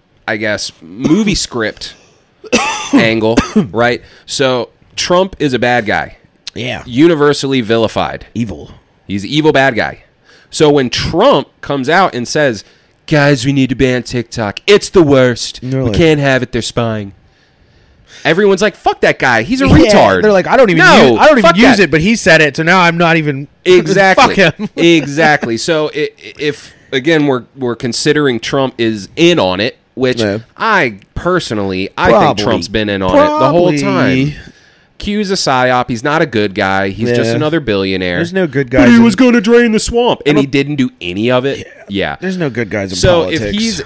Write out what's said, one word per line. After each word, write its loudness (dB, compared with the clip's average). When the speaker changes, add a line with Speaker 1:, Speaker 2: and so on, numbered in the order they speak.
Speaker 1:
I -4
guess, -6
movie -2
<coughs> -4
script -8
Speaker 2:
<coughs> -4
Speaker 1:
angle, 0
right? -2
So -2
Trump 0
is -2
a 0
bad 0
guy. -4
Speaker 2:
Yeah. -8
Speaker 1:
Universally 2
vilified. -2
Speaker 2:
Evil. -8
Speaker 1:
He's -6
an -10
evil 2
bad 2
guy. -6
So 2
when 2
Trump 0
comes -6
out 0
and -6
says, -2
"Guys, 0
we 0
need 0
to -4
ban 0
TikTok. -6
It's 2
the 4
worst. 0
Speaker 2:
And -8
they're -2
Speaker 1:
We 0
Speaker 2:
like, -2
Speaker 1:
can't 2
have 0
it. -8
They're -4
spying." -6
Everyone's 2
like, 0
"Fuck -4
that 2
guy. 2
He's -2
a 2
Speaker 2:
Yeah, 6
Speaker 1:
retard." 4
Speaker 2:
they're 4
like, 2
"I 2
don't 6
even 4
Speaker 1:
No, 6
Speaker 2:
use, 2
I 4
don't 6
even 2
Speaker 1:
fuck 4
Speaker 2:
use 6
Speaker 1:
that. 4
Speaker 2:
it, -2
but 2
he 0
said 4
it, 0
so -4
now 2
I'm 2
not 2
even." -4
<laughs> -20
Speaker 1:
Exactly. 4
Speaker 2:
Fuck 2
him. -8
<laughs> -20
Speaker 1:
Exactly. 0
So -2
i-, -6
i-, -20
if, -6
again, 2
we're, -2
we're -4
considering -2
Trump -4
is -4
in 2
on 0
it, -4
which -2
Speaker 2:
Yeah. -2
Speaker 1:
I -2
personally, -4
I 0
Speaker 2:
Probably. 4
Speaker 1:
think -2
Trump's -2
been -4
in -2
on -2
it 2
the 2
whole 2
Speaker 2:
Probably. -2
Speaker 1:
time. -10
Q's -4
a -2
psyop. 0
He's -6
not 0
a 0
good -4
guy. -2
He's -4
just 0
Speaker 2:
Yeah. -2
Speaker 1:
another -2
billionaire. -2
Speaker 2:
There's -6
no -2
good -4
Speaker 1:
But 0
Speaker 2:
guys 4
Speaker 1:
he 6
Speaker 2:
in 6
Speaker 1:
was 2
gonna 4
drain 2
the 2
swamp, 0
and 2
Speaker 2:
I'm -
a 2
Speaker 1:
he -2
didn't -2
do 0
any -4
of 0
it. -6
Speaker 2:
Yeah. -20
Speaker 1:
Yeah. -4
Speaker 2:
There's -6
no -4
good -6
guys -6
in -8
Speaker 1:
So 2
Speaker 2:
politics. -4
Speaker 1:
if -4
he's, -4